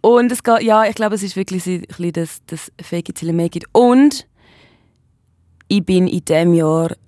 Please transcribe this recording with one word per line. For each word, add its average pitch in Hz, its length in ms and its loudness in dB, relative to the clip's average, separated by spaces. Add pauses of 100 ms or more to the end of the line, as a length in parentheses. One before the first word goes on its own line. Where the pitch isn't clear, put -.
Und 240 280 4
es 240 120 -6
geht, 226 200 2
ja, 220 220 2
ich 220 100 -2
glaube, 214 200 -4
es 196 80 -6
ist 196 140 -8
wirklich 185 280 -6
so 185 60 -6
ein 180 120 -4
bisschen 175 300 -8
das, 165 340 -8
das - 240 -14 (120)
Fake 170 260 -8
it - 80 -12
till 165 140 -8
you 165 40 -2
make 170 240 -2
it. - 140 -12
Und 254 560 4 (1400)
ich 196 160 0
bin 185 220 2
in - 180 -4
diesem 165 300 2
Jahr 165 400 2 (140)